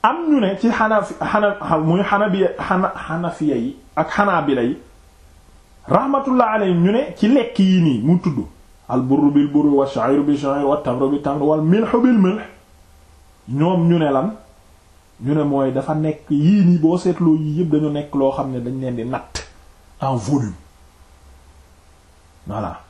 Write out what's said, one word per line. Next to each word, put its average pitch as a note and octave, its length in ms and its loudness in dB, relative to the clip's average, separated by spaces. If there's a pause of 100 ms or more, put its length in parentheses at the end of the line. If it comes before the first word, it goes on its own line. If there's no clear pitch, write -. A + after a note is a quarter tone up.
Am D#4+ 260 0
ñu C#4+ 100 4
ne G3 200 0
ci A3+ 100 0
Hanafi, G#3+ 500 0
Hana-, G3+ 600 -2
muy E3 220 2
Hanabi, G3 420 0 (140)
Hana-, F#3 380 -2
Hanafiya E3 600 -4
yi A#2+ 200 -4 (200)
ak D#3+ 220 -2
Hanabila D3+ 460 0
yi, C3 140 -2 (1080)
rahmatullah B3+ 680 0
alayhim, F#3 300 0
ñu F#3+ 80 4
ne C#4 260 -2
ci G#3+ 100 2
lekk A#3+ 320 0
yi F#3 220 4
nii C3+ 220 2
mu E3+ 160 4
tudd. C3 260 -4 (440)
Al B2 120 0
burru C#3 300 2
bil C#3+ 160 4
burri, D3 220 2
wa C#3 180 4
sha'iru C3+ 360 0
bi D3 140 2
sha'ir, C#3 280 -2
wa D3 120 2
tamru C3+ 320 -2
bi C#3+ 120 -2
tamr, C#3+ 220 -4
wal D#3 180 2
milhu G#3+ 400 2
bil B3 160 4
milh. G3 240 2 (1080)
Ñoom E3+ 380 0
ñu E3+ 120 4
ne D3 120 0
lan? C#3 220 0 (920)
Ñu C#3+ 120 -2
ne D3+ 80 0
mooy C#3 280 0
dafa C3+ 220 -4
nekk D#3 380 -4
yii E3+ 340 4
nii F3 140 4
boo D#3+ 180 2
seetloo E3+ 380 2
yii D3+ 240 -4
yépp E3+ 120 -2
dañu D3+ 200 2
nekk D3 240 -6
loo C3+ 160 2
xam C3+ 200 -6
ne B2 80 -6
dañ B2 220 -8
leen B2 140 -6
di A2+ 100 -8
natt - 400 -10 (560)
en C3+ 140 -2
volume. A2+ 380 -2 (1900)
Voilà. G2 420 -10